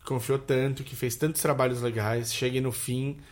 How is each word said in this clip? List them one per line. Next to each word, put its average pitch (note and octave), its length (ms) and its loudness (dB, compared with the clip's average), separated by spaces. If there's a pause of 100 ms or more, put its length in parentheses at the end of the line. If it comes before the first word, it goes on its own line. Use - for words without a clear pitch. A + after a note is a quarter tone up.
confiou C3+ 340 0
tanto, C3+ 460 0
que - 120 -12
fez A#2+ 200 -2
tantos D#3 240 0
trabalhos C3 400 2
legais, A#2 540 0
chegue B2+ 260 0
no C3 120 0
fim C3 440 -2 (160)